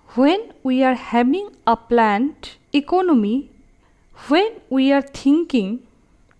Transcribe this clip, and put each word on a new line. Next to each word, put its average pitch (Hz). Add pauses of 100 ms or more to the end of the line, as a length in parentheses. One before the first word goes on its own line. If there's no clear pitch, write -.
(140)
when 339 (100)
we 262
are 262
having 254 (160)
a 226
planned 233 (220)
economy, 285 (800)
when 381 (160)
we 269
are 277
thinking 269 (600)